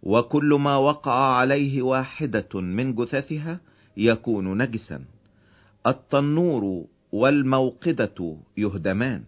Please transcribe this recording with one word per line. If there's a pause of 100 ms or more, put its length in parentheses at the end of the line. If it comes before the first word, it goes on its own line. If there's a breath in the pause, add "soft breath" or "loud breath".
وكل
ما
وقع
عليه
واحدة
من
جثثها (360 soft breath)
يكون
نجسا. (840 soft breath)
التنور (280)
والموقدة (200)
يهدمان